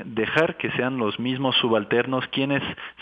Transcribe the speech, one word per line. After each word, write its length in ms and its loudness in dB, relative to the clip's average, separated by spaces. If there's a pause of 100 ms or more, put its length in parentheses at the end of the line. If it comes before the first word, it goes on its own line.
dejar 500 0
que 160 -4
sean 260 0
los 220 0
mismos 380 0
subalternos 720 2
quienes 360 0 (380)